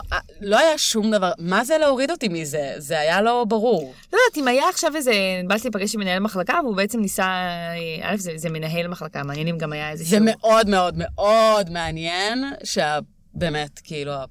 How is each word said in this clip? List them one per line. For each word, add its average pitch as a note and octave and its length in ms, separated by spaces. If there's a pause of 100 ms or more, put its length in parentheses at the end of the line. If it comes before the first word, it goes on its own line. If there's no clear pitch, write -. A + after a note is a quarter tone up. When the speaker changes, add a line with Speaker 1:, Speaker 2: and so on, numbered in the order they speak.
(420)
Speaker 1:
לא G3+ 180
היה D#4 180
שום A3 340
דבר, F#3 260
מה F3+ 280
זה D#4 120
להוריד C#4 340
אותי E4 160
מזה? D3+ 500
זה D#3 220
היה E3 220
לא A#3+ 260
ברור. G#3+ 340 (320)
Speaker 2:
לא F#4+ 120
יודעת, A4+ 120
אם C#4 100
היה C#4 220
עכשיו D#4+ 260
איזה, B3+ 160 (360)
באתי G#3 160
להיפגש G#3+ 320
עם G#3+ 60
מנהל F#3 180
מחלקה, G3 340 (100)
והוא A3+ 120
בעצם G3+ 240
ניסה, G3 260 (800)
א', F3+ 140
זה, F3+ 180
זה D#3+ 140
מנהל D#3+ 380
מחלקה, D#3 360
מעניין D3 240
אם E3+ 100
גם D#3 160
היה D3+ 180
איזה D#3+ 120
Speaker 1:
זה E3 60
Speaker 2:
שהוא G#3 160
Speaker 1:
מאוד, A3 440
מאוד, F3+ 280
מאוד G#3 720
מעניין, E3+ 720 (200)
שה-, D3+ 360 (340)
באמת, D3+ 500
כאילו, D3 280 (200)